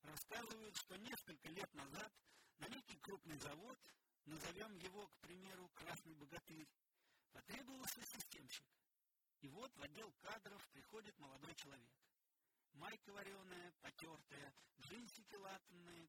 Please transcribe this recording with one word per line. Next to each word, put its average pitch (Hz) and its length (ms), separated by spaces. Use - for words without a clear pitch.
Рассказывают, 214 720
что - 220
несколько 214 500
лет 170 260
назад 147 380
на 151 100
некий - 300
крупный - 400
завод, 151 400
назовем 170 500
его, 185 320
к - 120
примеру, 185 540
«Красный 160 400
богатырь», 156 540
потребовался 262 760
системщик. - 600
И 143 80
вот 202 280
в - 60
отдел 208 380
кадров 202 500
приходит 208 480
молодой 143 360
человек. 131 380
Майка 202 400
вареная, 190 680
потертая, 147 760
джинсики 226 560
латаные, 180 720